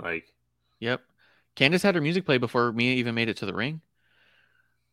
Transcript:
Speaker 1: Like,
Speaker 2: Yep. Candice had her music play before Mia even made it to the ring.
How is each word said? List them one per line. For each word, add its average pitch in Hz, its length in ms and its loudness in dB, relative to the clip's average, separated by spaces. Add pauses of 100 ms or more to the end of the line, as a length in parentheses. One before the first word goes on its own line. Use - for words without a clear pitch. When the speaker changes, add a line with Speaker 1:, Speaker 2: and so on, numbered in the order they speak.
Speaker 1:
Like, 82 300 -8 (480)
Speaker 2:
Yep. 123 220 -4 (540)
Candice 156 260 4
had 196 140 2
her 165 40 0
music 170 240 -2
play 135 140 2
before 120 340 0
Mia 120 240 0
even 120 180 -2
made 117 140 0
it 98 100 -4
to 107 80 -8
the 95 80 -6
ring. 143 260 -6 (1120)